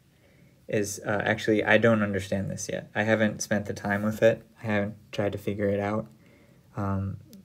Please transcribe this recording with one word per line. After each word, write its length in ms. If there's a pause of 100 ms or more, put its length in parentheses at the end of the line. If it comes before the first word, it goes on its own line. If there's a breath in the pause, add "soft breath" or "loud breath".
(680 soft breath)
is, 380
uh, 200
actually, 360
I 160
don't 240
understand 480
this 220
yet. 240
I 80
haven't 380
spent 240
the 80
time 280
with 220
it. 180 (220)
I 40
haven't 280 (160)
tried 220
to 40
figure 300
it 140
out. 260 (720 soft breath)
Um, 400 (280)